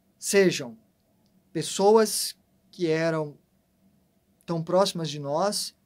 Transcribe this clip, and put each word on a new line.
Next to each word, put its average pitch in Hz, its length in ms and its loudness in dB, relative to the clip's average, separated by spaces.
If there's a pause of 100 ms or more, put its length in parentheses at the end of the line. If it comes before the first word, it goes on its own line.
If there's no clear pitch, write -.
(160)
Sejam 151 640 0 (720)
pessoas 208 840 2 (340)
que 180 160 -6
eram 160 500 -2 (1080)
tão 165 160 -4
próximas 170 480 0
de 147 80 -10
nós, 156 560 -4 (120)